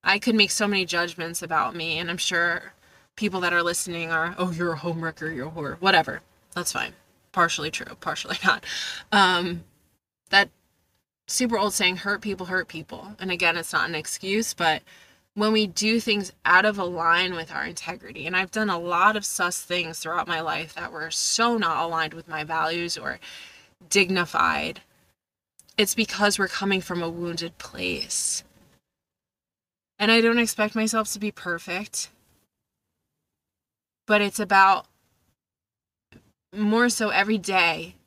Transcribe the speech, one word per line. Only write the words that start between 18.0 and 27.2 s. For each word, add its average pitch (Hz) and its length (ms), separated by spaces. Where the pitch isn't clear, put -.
and 185 100
I've 185 140
done 214 180
a 180 80
lot 180 400
of 202 80
sus - 380
things 165 340
throughout 165 300
my 165 140
life 160 340
that 160 160
were 160 180
so 233 480
not 165 260
aligned 160 300
with 160 140
my 156 160
values 160 560
or - 200
dignified, 170 920
it's 208 180
because 202 440
we're 190 80
coming 196 340
from 175 220
a 170 60
wounded 170 480